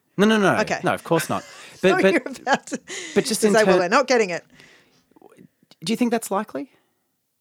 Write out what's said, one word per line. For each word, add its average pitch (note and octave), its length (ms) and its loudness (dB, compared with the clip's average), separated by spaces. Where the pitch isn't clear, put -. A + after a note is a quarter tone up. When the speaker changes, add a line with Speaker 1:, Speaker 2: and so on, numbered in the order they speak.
Speaker 1:
No, F#3+ 80 2
no, A3 120 2
no. E3+ 220 2
Speaker 2:
Okay. - 220 -4
Speaker 1:
No, C#3+ 120 0
of B2+ 100 -8
course E3 240 -2
not. F#2+ 200 -6
Speaker 2:
<laughs> - 60 -20
Speaker 1:
But, F#3 80 4
Speaker 2:
Thought F4+ 120 2
Speaker 1:
but, G3 120 4
Speaker 2:
you D4 100 0
were C4+ 160 -12
about - 280 -2
to, - 120 -8
Speaker 1:
but G3+ 120 2
just - 160 -4
Speaker 2:
to A3 60 4
Speaker 1:
in G3+ 40 2
Speaker 2:
say, A3 120 4
"Well, F#3+ 100 4
Speaker 1:
ter- F#3 60 4
Speaker 2:
they're F3+ 100 -2
not B3+ 160 2
getting A3+ 240 0
it." E3 120 -8
Speaker 1:
Do F#3+ 80 -4
you A3+ 60 -2
think B3 120 0
that's A3+ 200 -4
likely? A3 400 -6